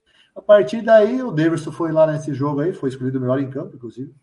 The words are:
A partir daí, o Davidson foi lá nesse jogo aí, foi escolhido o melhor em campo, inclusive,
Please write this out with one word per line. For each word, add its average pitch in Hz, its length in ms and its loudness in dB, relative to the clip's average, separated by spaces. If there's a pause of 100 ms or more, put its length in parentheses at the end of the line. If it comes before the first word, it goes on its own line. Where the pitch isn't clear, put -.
(340)
A - 60 -18
partir 208 400 4
daí, 226 420 4
o 247 80 -6
Davidson 160 400 -2
foi 165 220 -4
lá 156 140 4
nesse 147 260 -4
jogo 139 280 -4
aí, 170 120 -2
foi 143 160 -8
escolhido 127 300 -6
o - 20 -6
melhor 127 180 -2
em 135 120 -4
campo, 160 260 -10
inclusive, 123 460 -16